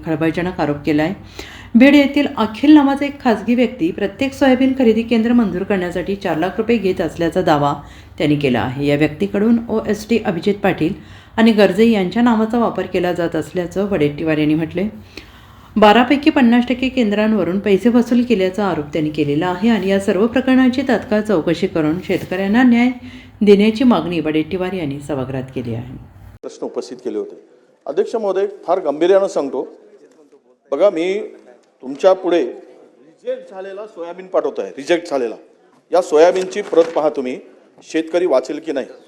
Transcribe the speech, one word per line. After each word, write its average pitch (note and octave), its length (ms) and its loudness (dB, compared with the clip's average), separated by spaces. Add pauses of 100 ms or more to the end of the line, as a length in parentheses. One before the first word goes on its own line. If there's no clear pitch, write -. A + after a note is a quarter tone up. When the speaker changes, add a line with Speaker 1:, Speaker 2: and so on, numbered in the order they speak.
Speaker 1:
खळबळजनक E3 540 -2
आरोप D3 160 -2 (100)
केला D3+ 160 0
आहे. F3 120 -4 (600)
बीड C4+ 200 8
येथील C#4 320 4 (100)
अखिल A3+ 380 2
नावाचा C#4 300 4
एक C#4 180 -8
खासगी A3+ 320 0
व्यक्ती A#3 360 0
प्रत्येक G#3 440 -4
सोयाबीन C4 440 2
खरेदी A3+ 240 2
केंद्र A#3 300 0
मंजूर F#3+ 300 0
करण्यासाठी F#3 540 -4
चार F3+ 200 -4
लाख F#3 220 -4
रुपये A#3 180 0
घेत F#3+ 240 -2
असल्याचा E3 420 -2
दावा D3 300 2 (460)
त्यांनी D3 180 0
केला C3 240 0
आहे. B2+ 260 -4
या C#3+ 100 2
व्यक्तीकडून G3 600 0 (120)
ओएसडी G#3+ 580 -2
अभिजित G3 280 -2
पाटील F#3 380 -2 (440)
आणि A3+ 160 4
गर्जे G3+ 340 4
यांच्या G#3 360 0
नावाचा A3+ 360 2
वापर F#3+ 280 -2
केला F3+ 260 -2
जात E3+ 240 -4
असल्याचं F3+ 540 -4
वडेट्टीवार D#3 480 0
यांनी D3+ 160 2
म्हटले. E3 300 -2 (920)
बारापैकी A#3+ 540 4
पन्नास A#3+ 380 4
टक्के B3+ 200 -2
केंद्रांवरून G#3+ 680 0
पैसे G3 300 2
वसूल A#3+ 340 2
केल्याचा G3 420 0
आरोप D#3 200 -2
त्यांनी D3+ 260 -2
केलेला D3 360 0
आहे F3+ 220 0
आणि G3 220 2
या G3 100 4
सर्व G3 260 2
प्रकरणाची B3+ 560 2
तात्काळ G#3+ 380 0
चौकशी F3+ 460 0
करून D#3+ 400 -2
शेतकऱ्यांना G3 560 0
न्याय A#3+ 260 4 (540)
देण्याची G#3 420 6
मागणी F3 360 2
वडेट्टीवार D#3 520 -4
यांनी D3 280 -6
सभागृहात C3 420 -6 (120)
केली A#2+ 200 -6
आहे. B2 220 -10 (460)
Speaker 2:
प्रश्न - 240 -12
उपस्थित A#2+ 300 -10
केले G#2+ 220 -8
होते. G2 180 -10 (500)
अध्यक्ष G3 280 -2
महोदय, G3+ 320 -2 (200)
फार F#3 140 0
गांभीर्यानं E3+ 460 2
सांगतो. C#3+ 400 -4 (1080)
बघा, F3 180 4
मी F3+ 280 -2 (640)
तुमच्या C#3+ 300 2
पुढे F3 280 0
रिजेक्ट F3 1120 -12
झालेला G3 360 -14
सोयाबीन F#3 400 -16
पाठवतो D3 360 -2
आहे, F#2+ 140 -10
रिजेक्ट E3 340 -4
झालेला. A#2+ 240 -4 (580)
या F3 100 2
सोयाबीनची F#3 600 2
प्रत E3+ 220 2
पहा D#3 240 -2
तुम्ही, C#3 300 -4 (440)
शेतकरी D#3+ 440 -2
वाचेल D3 400 -2
की D#3 60 -6
नाही. B2+ 140 -6 (220)